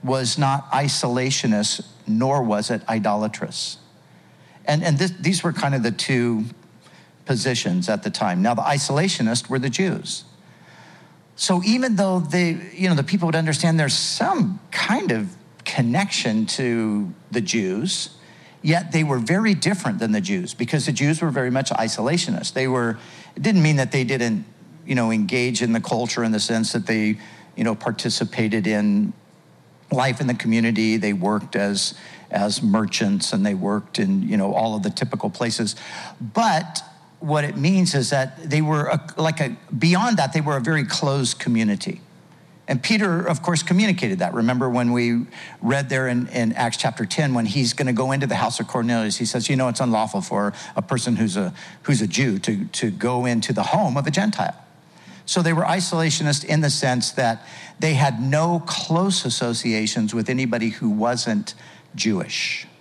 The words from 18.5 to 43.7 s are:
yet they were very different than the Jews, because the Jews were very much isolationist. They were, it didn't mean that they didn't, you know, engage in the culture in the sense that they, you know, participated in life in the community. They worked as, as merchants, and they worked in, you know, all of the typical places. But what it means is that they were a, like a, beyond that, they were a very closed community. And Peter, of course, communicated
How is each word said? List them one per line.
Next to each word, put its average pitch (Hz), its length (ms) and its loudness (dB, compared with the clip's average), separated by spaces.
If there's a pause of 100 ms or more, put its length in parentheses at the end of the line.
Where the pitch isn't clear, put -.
yet 165 300 2
they 160 140 2
were 139 140 2
very 190 340 2
different 151 460 0
than 110 120 0
the 107 80 2
Jews, 90 340 -4
because 135 320 -2
the 147 60 -2
Jews 147 300 2
were 170 80 0
very 127 200 0
much 131 200 0
isolationist. 113 800 -2
They 131 160 0
were, 120 300 0 (400)
it - 40 -6
didn't 190 220 4
mean 151 140 6
that 127 160 0
they 135 100 2
didn't, 120 400 0 (420)
you 131 100 -2
know, 120 140 2
engage 113 520 0
in 117 100 0
the 113 80 2
culture 117 460 -2
in 110 80 0
the 104 80 0
sense 113 320 -2
that 107 140 -4
they, 110 300 0 (380)
you 113 80 -2
know, 110 100 0
participated 110 920 -2
in 104 460 2 (800)
life 127 260 2
in 139 80 0
the 123 60 2
community. 113 640 2
They 104 160 0
worked 101 420 0
as, 101 380 0 (360)
as 101 320 0
merchants, 101 720 2
and 101 140 2
they 104 80 2
worked 101 440 -4
in, 98 300 2
you 107 80 0
know, 98 180 2
all 110 220 0
of 101 80 -2
the 104 60 0
typical - 400 -4
places. 113 480 -2 (420)
But 170 640 0 (400)
what 151 240 0
it - 100 -6
means 175 400 4
is 131 140 2
that 139 400 -2
they 151 120 2
were 151 260 2
a, - 280 -2
like 160 240 0
a, 139 160 -2 (240)
beyond 190 380 4
that, 139 160 0
they 160 80 2
were 147 160 0
a 127 40 0
very 151 220 2
closed 139 560 -2
community. 110 600 0 (680)
And 135 140 -2
Peter, 190 440 2
of 165 160 0
course, 170 200 0
communicated 180 580 2